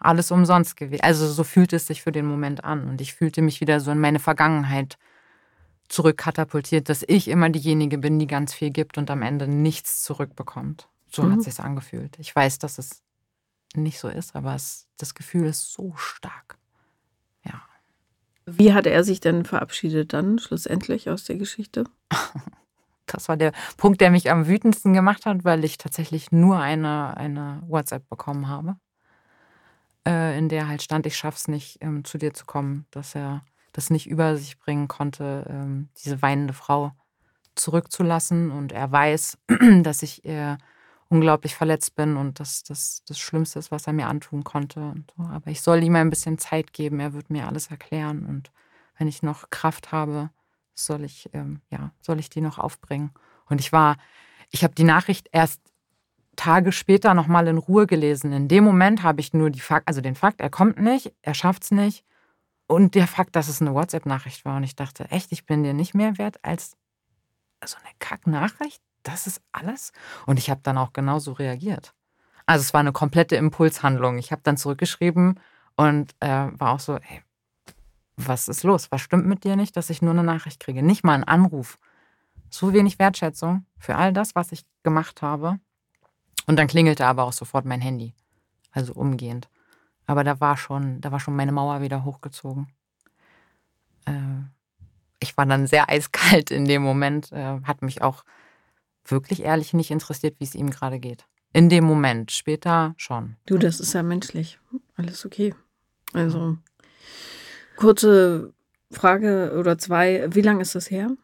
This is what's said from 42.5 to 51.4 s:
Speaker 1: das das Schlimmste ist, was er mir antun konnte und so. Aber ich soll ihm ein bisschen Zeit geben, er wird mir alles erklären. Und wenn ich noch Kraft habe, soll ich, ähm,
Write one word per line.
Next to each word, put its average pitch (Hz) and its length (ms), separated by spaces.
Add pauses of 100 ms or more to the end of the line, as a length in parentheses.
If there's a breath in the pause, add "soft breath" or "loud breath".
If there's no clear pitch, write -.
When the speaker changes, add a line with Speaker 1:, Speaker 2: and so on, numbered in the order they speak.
Speaker 1:
das - 420
das 143 140
Schlimmste 160 400
ist, - 100
was 151 160
er 156 60
mir 143 160
antun 147 340
konnte 143 380
und 147 360
so. 175 60
Aber 151 300
ich - 100
soll 170 220
ihm 170 100
ein 160 160
bisschen 160 280
Zeit - 340
geben, 147 260
er 143 140
wird 143 180
mir 151 160
alles - 220
erklären. 151 580
Und 139 240 (480)
wenn 156 80
ich 147 160
noch - 280
Kraft - 420
habe, 151 380 (440)
soll 147 300
ich, - 280
ähm, 143 280 (100)